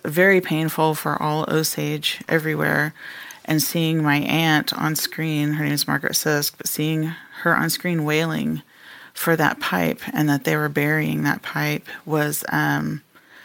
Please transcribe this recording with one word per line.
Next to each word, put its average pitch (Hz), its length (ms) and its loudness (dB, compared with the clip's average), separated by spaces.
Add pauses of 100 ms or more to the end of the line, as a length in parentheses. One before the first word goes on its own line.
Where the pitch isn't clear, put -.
very 185 380 4
painful 156 540 0
for 147 260 -2
all 151 260 0
Osage 151 800 -2
everywhere. 151 640 0 (520)
And 156 160 2
seeing 160 420 0
my 143 140 4
aunt 156 560 2
on 156 220 -2
screen, 151 580 -2
her 151 100 -2
name 147 100 0
is 147 140 -2
Margaret 143 260 0
Sisk, 147 440 0
but - 100 -8
seeing 156 460 -2 (300)
her 170 120 4
on 165 140 2
screen 165 340 -2
wailing 156 600 0 (500)
for - 220 2
that 160 240 2
pipe 175 420 0 (100)
and 151 160 2
that 143 160 2
they 156 140 2
were 151 120 0
burying 151 540 0
that - 200 0
pipe 151 420 -4 (180)
was, 151 460 0
um, 151 540 0 (420)